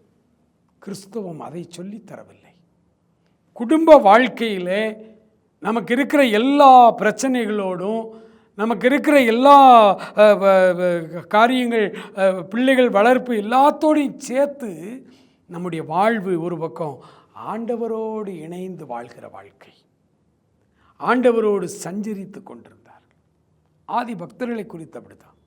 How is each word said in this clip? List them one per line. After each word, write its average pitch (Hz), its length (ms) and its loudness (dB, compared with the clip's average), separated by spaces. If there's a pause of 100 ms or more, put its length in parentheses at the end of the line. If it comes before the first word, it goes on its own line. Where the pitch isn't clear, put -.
(800)
கிறிஸ்துவம் 190 600 -14
அதை 165 300 -14
சொல்லித் 202 420 -18
தரவில்லை. - 420 -20 (1000)
குடும்ப 311 440 4
வாழ்க்கையிலே 214 1000 0 (600)
நமக்கு 214 340 -6
இருக்கிற 285 320 2
எல்லா 254 720 6
பிரச்சனைகளோடும், 214 1120 -4 (460)
நமக்கு 220 320 -2
இருக்கிற 285 340 2
எல்லா, 247 760 8 (200)
அஹ், - 20 -20
வ-, 190 580 4
வ-, 170 520 -6
காரியங்கள், 233 720 0 (180)
அஹ், 190 280 -2
பிள்ளைகள் 254 460 0
வளர்ப்பு 247 440 0
எல்லாத்தோடையும் 277 840 0
சேர்த்து 247 880 -8 (400)
நம்முடைய 170 380 -10
வாழ்வு 185 580 -2
ஒரு 165 160 -8
பக்கம் 160 420 -10 (500)
ஆண்டவரோடு 220 800 -8
இணைந்து 175 580 -14
வாழ்கிற 120 420 -16
வாழ்க்கை, 98 460 -20 (1300)
ஆண்டவரோடு 214 720 0 (140)
சஞ்சரித்து 196 600 -12
கொண்டிருந்தார். - 580 -20 (840)
ஆதி 233 280 -6
பக்தர்களை 214 520 -10
குறித்து 160 320 -18
அப்படித்தான். - 360 -20 (140)